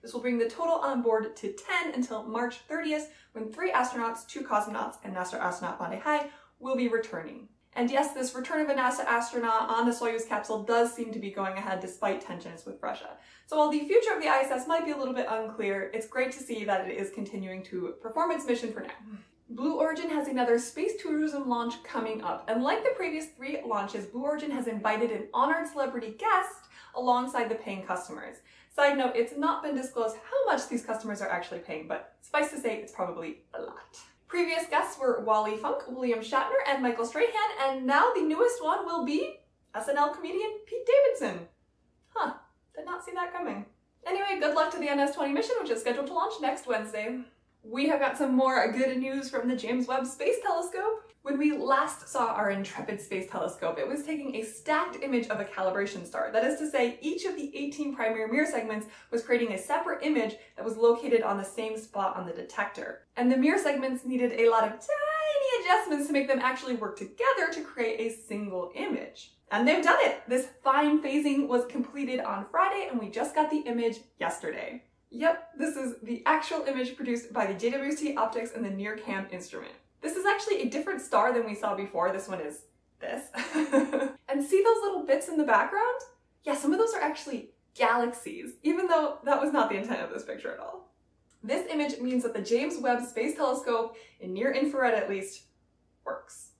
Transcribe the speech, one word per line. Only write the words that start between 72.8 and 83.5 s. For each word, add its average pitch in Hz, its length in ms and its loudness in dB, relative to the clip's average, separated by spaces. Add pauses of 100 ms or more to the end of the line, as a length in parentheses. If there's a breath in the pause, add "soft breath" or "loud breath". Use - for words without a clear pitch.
and 247 80 -4
we 202 120 -4
just 285 260 -4
got 302 140 4
the 302 80 2
image 233 400 0 (220)
yesterday. - 640 -6 (260)
Yep, 320 480 0
this 302 200 -2
is 262 260 -4
the 233 220 -6
actual 311 400 2
image 254 320 -2
produced 240 340 -4
by 214 140 0
the 196 80 -2
J 226 160 0
W 277 200 -2
S 302 120 -2
T 294 160 -2
Optics 233 340 -2
and 220 120 -6
the 196 60 -4
NIRCam 196 640 -6
instrument. - 400 -12 (300)
This 339 160 -4
is 370 80 -2
actually 403 380 2
a 233 60 0
different 294 300 -2
star 226 320 2
than 233 140 2
we 208 100 -6
saw 208 200 -2
before. 190 360 0
This 190 160 -6
one 185 140 -6
is 147 220 -8 (360)
this. - 240 -6 (320)